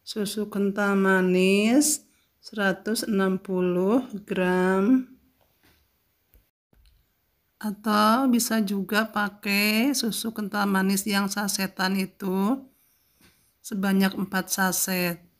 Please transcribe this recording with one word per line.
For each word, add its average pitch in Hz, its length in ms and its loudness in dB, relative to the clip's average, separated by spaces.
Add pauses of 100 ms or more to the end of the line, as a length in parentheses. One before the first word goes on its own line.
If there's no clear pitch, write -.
susu 208 400 -6
kental 202 480 0
manis 190 1120 2 (320)
seratus 202 640 -4
enam 190 400 0
puluh 185 640 0 (160)
gram. 190 880 0 (2500)
Atau 214 760 2
bisa 226 320 2
juga 202 480 -2
pakai 208 880 0
susu 226 320 -4
kental 208 400 -4
manis 190 380 2
yang 202 180 0
sasetan 196 720 -4
itu 190 640 -2 (1000)
sebanyak 196 500 0
empat 190 400 -4
saset. 180 640 -2 (220)